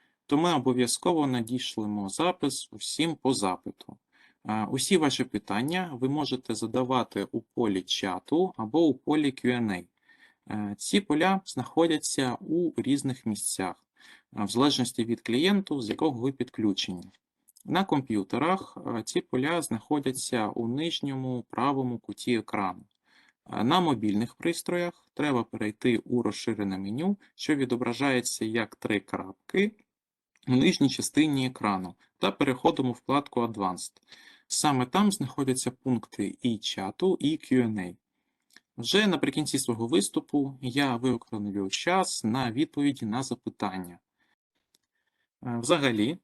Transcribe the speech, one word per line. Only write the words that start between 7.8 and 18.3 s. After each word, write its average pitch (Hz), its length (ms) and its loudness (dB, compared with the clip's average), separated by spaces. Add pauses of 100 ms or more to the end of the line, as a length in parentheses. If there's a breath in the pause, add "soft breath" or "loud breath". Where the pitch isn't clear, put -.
чату 143 760 -2
або 131 300 2
у 139 60 4
полі 147 380 0
Q - 140 -8
and 120 260 2
A. 87 120 -4 (680 soft breath)
Е, 104 280 -4
ці - 240 0
поля 190 440 2
знаходяться 151 960 0
у 160 400 -2
різних 135 440 -2
місцях, 95 600 -4 (520 loud breath)
е, 107 60 -2
в 101 40 -4
залежності 120 580 2
від 113 160 -2
клієнту, 156 600 0
з 104 80 -6
якого 139 300 -2
ви 131 120 -2
підключені. 98 800 -4 (540)
На 175 180 2
комп'ютерах, 135 920 0 (100)